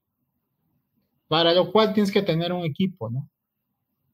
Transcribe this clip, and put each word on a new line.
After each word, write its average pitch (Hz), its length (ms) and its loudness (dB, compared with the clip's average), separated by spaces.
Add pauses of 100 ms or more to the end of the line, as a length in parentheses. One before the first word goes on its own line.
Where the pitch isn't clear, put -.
(1300)
para 165 280 2
lo 180 160 2
cual 214 220 2
tienes 202 180 2
que 202 100 2
tener 170 320 -2
un 180 120 -4
equipo, 165 440 -4
¿no? 135 180 -8 (880)